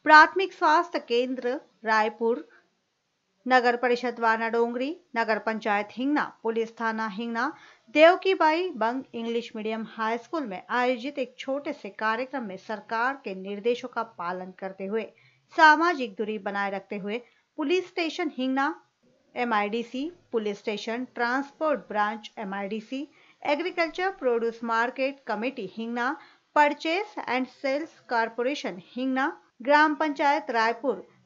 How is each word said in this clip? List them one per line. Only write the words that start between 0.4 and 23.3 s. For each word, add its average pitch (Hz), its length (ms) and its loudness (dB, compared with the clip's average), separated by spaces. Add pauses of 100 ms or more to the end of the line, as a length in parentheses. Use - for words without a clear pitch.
स्वास्थ्य 339 460 2
केंद्र 247 600 -2 (260)
रायपुर, 220 600 0 (960)
नगर 247 300 4
परिषद 240 440 0
वाना 226 300 2
डोंगरी, 240 460 0 (220)
नगर 220 220 0
पंचायत 208 520 -2
हिंगना, 269 320 0 (200)
पुलिस 226 360 -2
थाना 220 280 -4
हिंगना, 233 440 -4 (440)
देवकीबाई 349 800 6
बंग 240 280 -2 (100)
इंग्लिश 233 420 -6
मीडियम 220 340 -6
हाई 226 280 -4
स्कूल 285 280 -6
में 185 240 -8
आयोजित 247 500 -2
एक 254 200 -6
छोटे 269 340 -6
से 196 160 -14
कार्यक्रम 220 540 -4
में 190 140 -10
सरकार 233 680 -6
के 196 140 -8
निर्देशों 208 500 -4
का - 160 -6 (140)
पालन 185 420 -8
करते 190 260 -10
हुए 214 180 -4 (520)
सामाजिक 302 640 6
दूरी 214 220 -4
बनाए 196 320 -4
रखते 196 260 -8
हुए 208 240 -6 (360)
पुलिस 349 300 0
स्टेशन 330 500 -4
हिंगना, 262 360 0 (640)
एमआईडीसी, 233 760 -2 (200)
पुलिस 208 280 -2
स्टेशन, 226 460 -6 (100)
ट्रांसपोर्ट 269 720 -2
ब्रांच 214 520 -2
एमआईडीसी, 214 680 -8 (340)